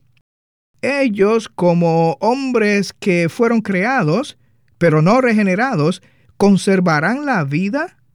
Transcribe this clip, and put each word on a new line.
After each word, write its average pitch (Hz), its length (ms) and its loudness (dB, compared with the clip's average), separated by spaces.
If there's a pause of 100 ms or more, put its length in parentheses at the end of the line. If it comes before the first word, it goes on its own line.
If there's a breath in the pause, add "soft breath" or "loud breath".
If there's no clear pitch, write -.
(800)
Ellos, 226 680 0
como 170 720 0
hombres 220 720 -2
que 175 360 -2
fueron 233 320 0
creados, 202 760 -2 (400)
pero 156 240 2
no 220 200 4
regenerados, 208 800 0 (320 soft breath)
conservarán 190 880 2
la 220 200 -2
vida 202 520 -4 (180)